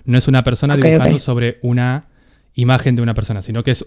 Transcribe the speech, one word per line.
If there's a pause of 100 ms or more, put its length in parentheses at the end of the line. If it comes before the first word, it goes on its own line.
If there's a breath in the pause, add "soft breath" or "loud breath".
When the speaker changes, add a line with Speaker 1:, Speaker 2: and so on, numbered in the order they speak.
Speaker 1:
No
es
una
persona
Speaker 2:
Ok,
Speaker 1:
dibujando
Speaker 2:
ok.
Speaker 1:
sobre
una (460)
imagen
de
una
persona,
sino
que
es